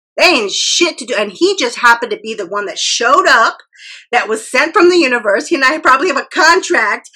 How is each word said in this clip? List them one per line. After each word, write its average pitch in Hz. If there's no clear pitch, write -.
They 294
ain't 269
shit -
to 247
do. 220
And 208
he 381
just 247
happened 233
to 202
be 220
the 190
one 202
that 170
showed -
up, 254
that 220
was 220
sent 294
from 349
the 359
universe. 240
He 285
and 269
I 285
probably 294
have 262
a 240
contract. 311